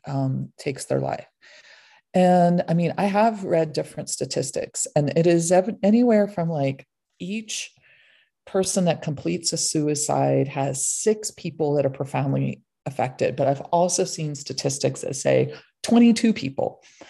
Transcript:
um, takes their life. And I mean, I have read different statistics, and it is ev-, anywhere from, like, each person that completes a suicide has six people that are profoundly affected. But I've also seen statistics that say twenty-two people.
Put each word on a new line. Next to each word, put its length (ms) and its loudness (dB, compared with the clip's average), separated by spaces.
um, 500 -4
takes 280 -8
their 120 0
life. 300 -4
And 540 4
I 80 0
mean, 220 0
I 80 -2
have 400 2
read 300 0
different 340 -8
statistics, 760 -6
and 200 0
it 100 4
is 260 4
ev-, 300 2
anywhere 440 4
from, 220 -4
like, 400 -2
each 540 -8
person 400 0
that 160 0
completes 500 -4
a 60 -4
suicide 920 0
has 360 -4
six 460 -2
people 440 -4
that 100 0
are 60 0
profoundly 720 -4
affected. 500 -4
But 120 2
I've 120 -2
also 440 0
seen 300 -6
statistics 680 -4
that 120 -6
say 400 2
twenty-two 500 6
people. 500 -4